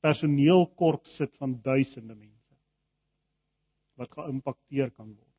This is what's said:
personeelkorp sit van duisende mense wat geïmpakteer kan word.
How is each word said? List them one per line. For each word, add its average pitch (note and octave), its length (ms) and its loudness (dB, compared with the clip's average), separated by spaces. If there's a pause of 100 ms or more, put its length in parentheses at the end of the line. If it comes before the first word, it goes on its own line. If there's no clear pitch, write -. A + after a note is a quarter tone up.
personeelkorp D#3 1040 2 (120)
sit - 200 -6
van B2+ 240 -8
duisende C3 540 -4
mense G#2+ 400 -20 (1400)
wat - 160 -16
geïmpakteer C#3 800 -6
kan A2 160 -20
word. G#2+ 320 -20